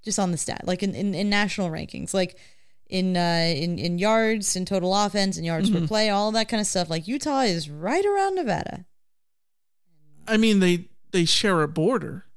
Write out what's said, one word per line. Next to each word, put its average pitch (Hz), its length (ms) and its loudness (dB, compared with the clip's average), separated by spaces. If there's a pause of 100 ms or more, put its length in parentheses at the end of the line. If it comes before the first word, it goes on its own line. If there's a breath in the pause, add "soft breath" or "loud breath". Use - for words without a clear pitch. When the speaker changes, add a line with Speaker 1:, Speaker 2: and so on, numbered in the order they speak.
Speaker 1:
Just 214 160 -2
on 185 100 2
the 170 60 -2
stat, - 280 -6
like, 180 200 -2
in, 190 100 -2
in, 196 180 -2
in 196 160 -2
national 202 420 0
rankings, - 440 -8
like, 185 240 -2 (500 soft breath)
in, 185 280 0
uh, 170 380 2
in, 170 260 -2
in 175 180 -2
yards, 220 560 2
in 185 100 -4
total 185 300 0
offense, 196 420 0
in 165 60 -8
yards 165 260 0
Speaker 2:
Mm-hmm. 180 120 2
Speaker 1:
per 160 80 0
play, 214 200 2
all 208 240 2
that 220 160 0
kind 220 120 -2
of 208 80 -2
stuff. 175 200 -2
Like, 165 200 -6
Utah 277 320 -2
is 170 280 0
right 202 380 -2
around 392 300 0
Nevada. 196 480 -4 (1400)
Speaker 2:
I 220 80 2
mean, 220 240 6
they, 180 260 2 (240)
they 175 140 2
share 175 380 2
a 147 60 0
border. 175 580 -2 (100)